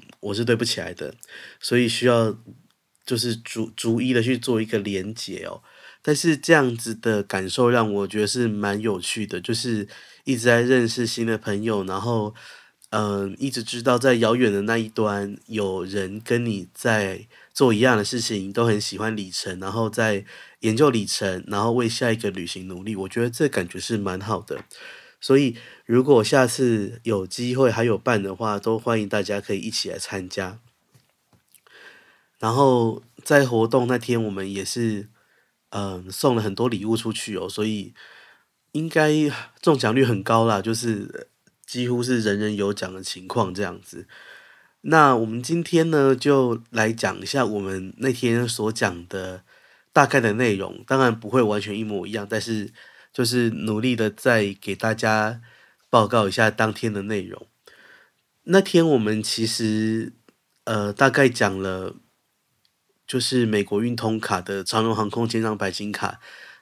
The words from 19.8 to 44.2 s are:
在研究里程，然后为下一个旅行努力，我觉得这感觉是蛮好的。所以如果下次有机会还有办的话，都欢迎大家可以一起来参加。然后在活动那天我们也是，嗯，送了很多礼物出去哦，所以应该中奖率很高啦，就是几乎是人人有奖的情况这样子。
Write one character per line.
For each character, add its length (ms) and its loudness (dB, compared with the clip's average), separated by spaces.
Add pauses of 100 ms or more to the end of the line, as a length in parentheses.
在 340 0 (360)
研 140 0
究 140 4
里 160 0
程， 440 -4
然 140 -2
后 100 2
为 160 2
下 240 0
一 40 0
个 140 -4
旅 160 -8
行 220 -10
努 160 -12
力， 120 -6
我 120 -6
觉 120 -4
得 80 0
这 200 0
感 200 -4
觉 100 -12
是 200 -4
蛮 200 -4
好 220 -4
的。 240 -10 (560)
所 160 4
以 200 2 (280)
如 180 4
果 220 6
下 220 4
次 560 0
有 240 -2
机 280 -6
会 160 4
还 140 0
有 140 2
办 240 0
的 120 -6
话， 240 -4
都 200 -2
欢 240 -2
迎 40 -4
大 140 -2
家 220 -4
可 100 -8
以 60 -2
一 100 -8
起 220 -6
来 80 -8
参 280 -8
加。 320 -8 (1800)
然 160 0
后 480 4 (200)
在 220 6
活 220 2
动 220 2
那 100 0
天 240 -2
我 80 -2
们 200 -8
也 140 -6
是， 440 -2 (600)
嗯， 400 -8
送 240 2
了 60 2
很 140 -4
多 120 0
礼 200 -4
物 100 2
出 160 -4
去 240 -8
哦， 100 -6
所 160 -6
以 300 -4 (800)
应 160 -4
该 420 2 (300)
中 160 4
奖 180 0
率 80 4
很 200 2
高 240 4
啦， 160 2
就 100 -2
是 560 -4 (380)
几 220 -4
乎 140 0
是 180 0
人 180 0
人 180 -2
有 160 0
奖 220 -8
的 80 -14
情 260 -12
况 240 0
这 100 -6
样 200 -6
子。 240 -18 (760)